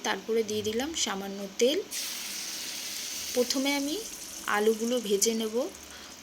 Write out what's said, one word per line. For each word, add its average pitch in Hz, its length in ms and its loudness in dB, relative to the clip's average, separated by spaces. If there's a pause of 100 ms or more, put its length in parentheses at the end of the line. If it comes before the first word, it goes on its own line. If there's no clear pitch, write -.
তারপরে 220 380 2
দিয়ে 214 200 -2
দিলাম 226 280 0 (140)
সামান্য 196 340 -2 (200)
তেল। 269 200 6 (1500)
প্রথমে 262 380 2 (100)
আমি 294 160 0 (600)
আলুগুলো 220 440 4
ভেজে 202 340 4
নেব, 220 200 0 (680)